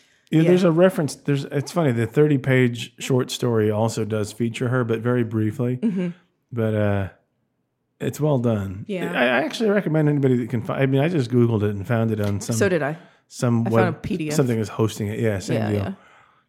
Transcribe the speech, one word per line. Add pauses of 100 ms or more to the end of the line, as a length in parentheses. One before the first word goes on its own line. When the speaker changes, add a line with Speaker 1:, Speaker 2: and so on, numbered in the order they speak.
(300)
Speaker 1:
Yeah,
Speaker 2:
Yeah.
Speaker 1:
there's
a
reference.
There's,
it's
funny.
The
thirty-page
short
story
also
does
feature
her,
but
very
briefly.
Speaker 2:
Mm-hmm. (420)
Speaker 1:
But,
uh, (880)
it's
well
done.
Speaker 2:
Yeah.
Speaker 1:
I,
I
actually
recommend
anybody
that
can
find.
I
mean,
I
just
Googled
it
and
found
it
on
some
Speaker 2:
So
did
I. (300)
Speaker 1:
some
Speaker 2:
I
Speaker 1:
web,
Speaker 2:
found
a
P
D
F.
Speaker 1:
something
is
hosting
it.
Yeah,
same
Speaker 2:
Yeah,
Speaker 1:
deal.
Speaker 2:
yeah. (560)